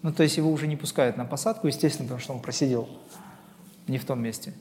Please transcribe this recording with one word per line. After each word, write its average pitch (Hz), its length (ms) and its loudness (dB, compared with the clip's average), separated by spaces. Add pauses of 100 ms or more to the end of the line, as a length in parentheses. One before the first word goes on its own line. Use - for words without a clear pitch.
Ну, 156 100 0
то 165 100 4
есть 151 140 6
его 156 160 4
уже 151 140 0
не 151 100 0
пускают 123 400 2
на 123 80 -4
посадку, 170 420 -2
естественно, 139 400 2
потому 123 140 -6
что 135 140 -8
он 120 60 -8
просидел 123 460 0 (1000)
не 131 100 0
в 127 80 -4
том 127 160 -2
месте. 113 400 -6